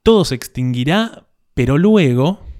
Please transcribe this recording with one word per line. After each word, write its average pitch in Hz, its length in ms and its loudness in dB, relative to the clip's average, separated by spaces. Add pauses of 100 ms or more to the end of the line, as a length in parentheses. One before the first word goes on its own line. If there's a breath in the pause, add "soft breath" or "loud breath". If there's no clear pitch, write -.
todo 220 200 4
se 135 120 -6
extinguirá, 127 880 -4 (300)
pero 139 240 0
luego 175 640 2 (160)